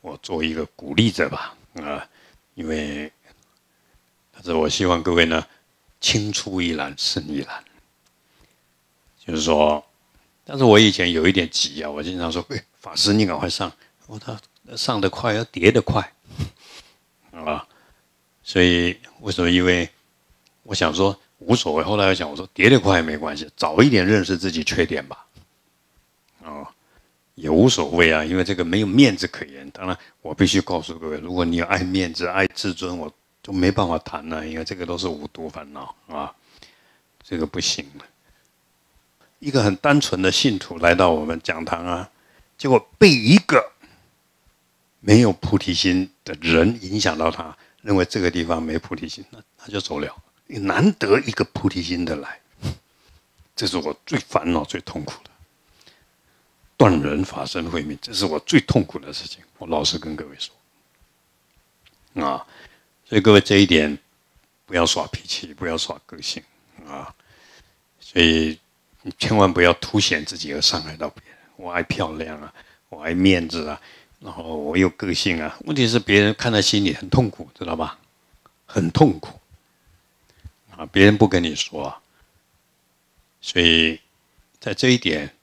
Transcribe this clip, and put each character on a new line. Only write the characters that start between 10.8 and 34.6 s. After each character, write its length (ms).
前 220
有 140
一 60
点 160
急 340
啊， 80
我 120
经 160
常 120
说 200
：“哎， 140
法 160
师 160
你 120
赶 140
快 100
上。” 240
哦， 120
他 200
上 240
得 80
快， 240
要 120
跌 260
得 100
快。 320
啊， 360
所 200
以 360
为 120
什 80
么？ 100
因 140
为 240
我 100
想 200
说 240
无 160
所 200
谓， 100
后 120
来 100
我 80
想， 160
我 60
说 160
跌 160
得 100
快 180
也 60
没 140
关 200
系， 200
早 240
一 80
点 180
认 180
识 120
自 140
己 120
缺 220
点 220
吧。 180
啊， 260
也 120
无 200
所 220
谓 220
啊， 120
因 120
为 60
这 140
个 80
没 160
有 60
面 300
子 120
可 160
言。 260
当 160
然， 100
我 140
必 100
须 160
告 220
诉 160
各 100
位， 100
如 140
果 120
你 120
有 100
爱 180
面 280
子、 140
爱 220
自 260
尊， 240
我 140
就 100
没 180
办 180
法 120
谈 280
了， 180
因 120
为 60